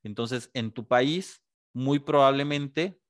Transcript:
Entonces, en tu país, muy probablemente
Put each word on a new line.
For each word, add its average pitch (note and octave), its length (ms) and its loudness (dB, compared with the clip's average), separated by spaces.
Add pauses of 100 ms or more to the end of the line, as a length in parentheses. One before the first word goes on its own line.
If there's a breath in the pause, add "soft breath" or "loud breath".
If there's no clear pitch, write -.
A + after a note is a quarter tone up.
Entonces, A#2 520 -8
en A2+ 180 -6
tu A2+ 160 -12
país, C#3 560 0 (300)
muy C3+ 260 0
probablemente C#3+ 1000 0 (100)